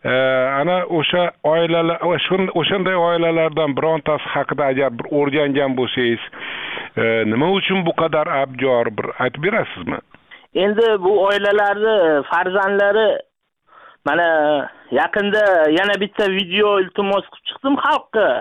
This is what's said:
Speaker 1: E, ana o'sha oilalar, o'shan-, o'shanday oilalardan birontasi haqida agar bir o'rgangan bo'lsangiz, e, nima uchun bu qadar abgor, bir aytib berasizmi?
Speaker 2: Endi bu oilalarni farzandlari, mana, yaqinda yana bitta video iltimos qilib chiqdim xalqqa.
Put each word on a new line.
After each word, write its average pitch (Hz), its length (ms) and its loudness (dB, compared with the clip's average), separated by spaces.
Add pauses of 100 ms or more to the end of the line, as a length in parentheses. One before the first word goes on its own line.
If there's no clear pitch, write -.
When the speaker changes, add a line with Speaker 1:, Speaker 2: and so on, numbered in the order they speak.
Speaker 1:
E, 127 100 -4 (500)
ana 180 260 0
o'sha 175 360 0 (220)
oilalar, 165 580 2
o'shan-, 175 520 0
o'shanday 185 420 0
oilalardan 165 800 0
birontasi 151 580 -2
haqida 143 300 -2
agar 135 260 2
bir 117 200 -12
o'rgangan 143 680 0
bo'lsangiz, 120 440 0 (760)
e, 113 60 0 (240)
nima 123 240 0
uchun 190 360 0
bu 165 80 -2
qadar 160 320 0
abgor, 131 640 0
bir 107 160 -8 (120)
aytib 127 260 -4
berasizmi? 165 540 -4 (560)
Speaker 2:
Endi 208 320 2 (120)
bu 185 140 0 (140)
oilalarni 202 960 2
farzandlari, 202 880 2 (960)
mana, 165 240 0 (640)
yaqinda 202 540 0 (260)
yana 190 300 2
bitta 202 300 -2
video 196 500 0
iltimos 196 440 -2
qilib - 260 -20
chiqdim 269 240 -2 (120)
xalqqa. 226 420 0 (120)